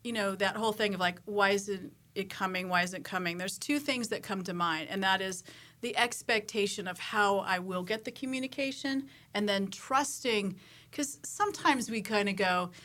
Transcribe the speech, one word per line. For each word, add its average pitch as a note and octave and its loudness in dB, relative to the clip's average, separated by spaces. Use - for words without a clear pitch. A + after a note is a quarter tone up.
you A#3 -4
know, G3+ 0
that F#3+ 2
whole A3 2
thing G#3+ 2
of, F3+ -2
like, F3 2
why G3+ 4
isn't G3 -2
it G3 -4
coming? F#3 -2
Why F3+ 6
isn't F3+ -4
it - -12
coming? F3+ -2
There's F#3 -4
two D4 0
things B3+ -2
that - -4
come F#3+ -4
to F3+ -4
mind, E3 0
and G3 -2
that F#3+ 4
is F#3+ -4
the A#3+ -6
expectation G#3+ 0
of F3+ -6
how G3+ 4
I F#3 2
will F#3 -2
get A3 -2
the B3 -4
communication C4+ -2
and G#3 2
then G3 2
trusting, G#3 0
'cause - -4
sometimes D#4+ 0
we A3 -2
kinda G3+ 2
go, F3+ 2